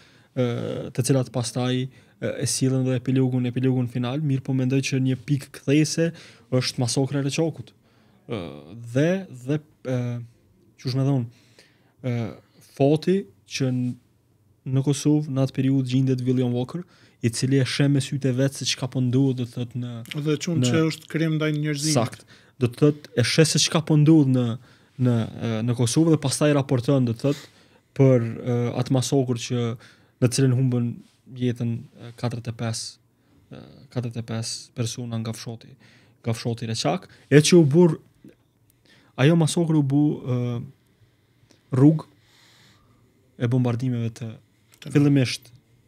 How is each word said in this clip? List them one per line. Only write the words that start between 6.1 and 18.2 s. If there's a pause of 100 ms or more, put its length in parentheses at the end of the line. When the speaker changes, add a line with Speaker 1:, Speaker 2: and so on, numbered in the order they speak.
Speaker 1:
është
masakra
e
Reçakut. (560)
Ë, (540)
dhe, (360)
dhe, (260)
ë, (800)
çu
është
me
thonë, (580)
ë, (600)
fati (260)
që
n-, (680)
në
Kosovë
në
atë
periudhë
gjendet
William
Walker, (440)
i
cili
e
sheh
me
sytë